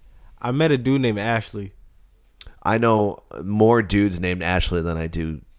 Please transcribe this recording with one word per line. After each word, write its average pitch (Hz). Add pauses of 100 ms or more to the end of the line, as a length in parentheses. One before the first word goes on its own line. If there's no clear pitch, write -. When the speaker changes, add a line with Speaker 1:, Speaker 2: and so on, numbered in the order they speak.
(440)
Speaker 1:
I 120
met 156
a 135
dude 135
named 113
Ashley. 107 (920)
Speaker 2:
I 107
know 110 (220)
more 107
dudes 101
named 90
Ashley 87
than 82
I 82
do 80 (160)